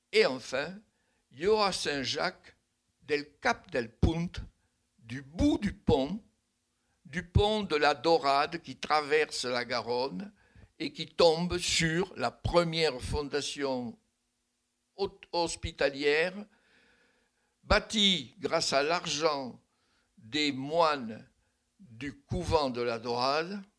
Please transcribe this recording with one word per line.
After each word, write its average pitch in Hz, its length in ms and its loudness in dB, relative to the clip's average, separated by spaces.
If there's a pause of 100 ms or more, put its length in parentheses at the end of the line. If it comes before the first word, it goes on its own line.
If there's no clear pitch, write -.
(120)
Et 214 140 4
enfin, 135 480 -6 (580)
il 127 80 -20
y 165 60 -6
aura 208 260 2
Saint-Jacques 143 840 -4 (460)
del 147 260 -2 (120)
Cap - 300 -2
del 120 220 -4
Punt, 165 380 0 (680)
du 120 240 -14
bout 196 360 2
du 208 140 -2
pont, 156 500 0 (840)
du 170 200 -8
pont 208 380 2
de 165 120 -2
la 147 200 4
Dorade 151 680 2
qui 131 140 -14
traverse 151 680 0
la 123 200 -2
Garonne 123 680 -4 (460)
et 151 140 -8
qui 156 140 -10
tombe 175 520 4
sur 165 580 0
la 120 140 -2
première 160 680 0
fondation 135 1000 -4 (1000)
hot-, 190 240 -6 (120)
hospitalière, 156 1000 0 (1300)
bâtie 196 720 2
grâce 156 340 -2
à 139 120 4
l'argent 151 760 -2 (560)
des 143 360 -2
moines 135 760 0 (520)
du 127 320 -12
couvent 160 580 -2
de 120 120 -4
la 120 160 -2
Dorade, 135 640 -2 (180)